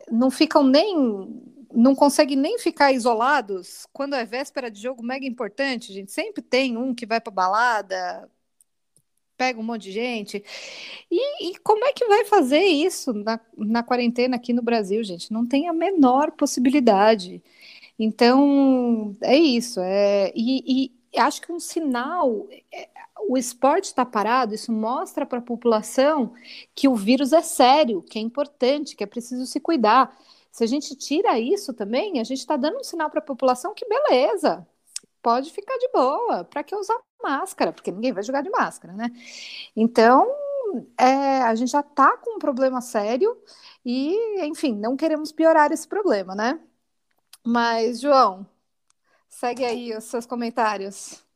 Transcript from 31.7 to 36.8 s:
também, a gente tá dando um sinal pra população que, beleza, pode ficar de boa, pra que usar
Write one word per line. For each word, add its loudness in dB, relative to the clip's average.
também, -4
a -4
gente -8
tá -2
dando -2
um -12
sinal -6
pra -4
população -2
que, -14
beleza, 0
pode 0
ficar -8
de -2
boa, 0
pra -8
que -10
usar -4